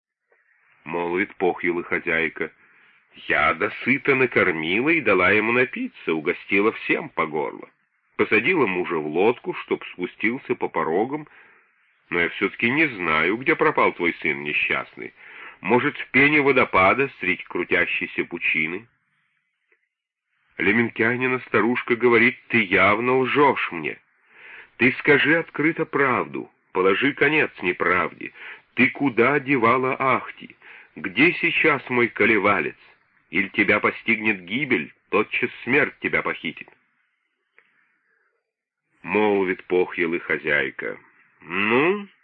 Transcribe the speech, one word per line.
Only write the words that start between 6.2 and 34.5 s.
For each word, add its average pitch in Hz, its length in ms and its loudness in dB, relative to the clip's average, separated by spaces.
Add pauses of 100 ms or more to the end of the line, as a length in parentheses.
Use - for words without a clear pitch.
всем - 380 -4
по 82 180 -2
горло. 73 420 -6 (460)
Посадила 120 500 2
мужа 87 320 -2
в 76 80 -4
лодку, 90 480 0
чтоб - 320 -6
спустился 117 680 -6
по - 120 -4
порогам, 104 600 -2 (800)
но 85 100 -2
я 82 100 0
все-таки 104 400 -4
не 151 200 0
знаю, 87 480 0
где 147 180 0
пропал 135 380 2
твой 87 280 -2
сын 71 220 -4
несчастный. 71 720 -6 (480)
Может, 123 360 0
в - 140 -10
пене 147 300 4
водопада, 123 680 2 (100)
средь 90 260 -2
крутящейся 87 800 -2
пучины?» 85 640 -4 (1700)
Леменкянина 120 880 0
старушка 120 480 0
говорит: 117 420 4 (120)
«Ты 117 120 2
явно 104 580 2
лжешь 127 520 2
мне. 76 260 -6 (800)
Ты 123 220 4
скажи 147 380 4
открыто 160 480 -2
правду, 95 640 -2 (200)
положи 98 420 2
конец 143 360 2 (140)
неправде. 85 680 -2 (440)
Ты 127 140 2
куда 131 500 2
девала 127 560 2
Ахти? - 600 -4 (400)
Где 92 380 0
сейчас 156 560 0
мой 120 200 2
колевалец? 101 680 0 (540)
Иль 98 200 -2
тебя 104 280 2
постигнет 107 640 -2
гибель, 101 520 -4 (160)